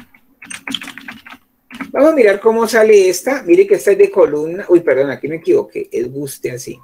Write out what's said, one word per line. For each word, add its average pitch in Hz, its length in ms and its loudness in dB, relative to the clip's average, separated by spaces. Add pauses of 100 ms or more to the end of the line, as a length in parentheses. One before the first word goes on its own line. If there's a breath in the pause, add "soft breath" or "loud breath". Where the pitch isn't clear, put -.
(1900)
Vamos 294 200 2
a 320 40 0
mirar 208 260 2
cómo 226 280 0
sale 214 400 4
esta. 254 360 -4
Mire 180 220 4
que 202 100 2
esta 202 160 0
es 185 60 2
de 196 120 4
columna. 160 580 0
Uy, 170 120 4
perdón, 139 300 0
aquí 127 180 -8
me 160 80 -8
equivoqué. - 540 -4
Es 123 200 -6
guste 135 400 -10
así. 123 340 -14